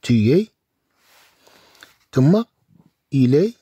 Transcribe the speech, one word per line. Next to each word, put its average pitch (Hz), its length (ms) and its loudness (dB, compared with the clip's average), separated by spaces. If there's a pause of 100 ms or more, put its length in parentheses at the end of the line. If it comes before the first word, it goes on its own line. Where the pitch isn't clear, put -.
Tu 113 300 0
es. 202 200 -2 (1600)
ثم 170 320 0 (680)
il 131 240 0
est. 202 260 -2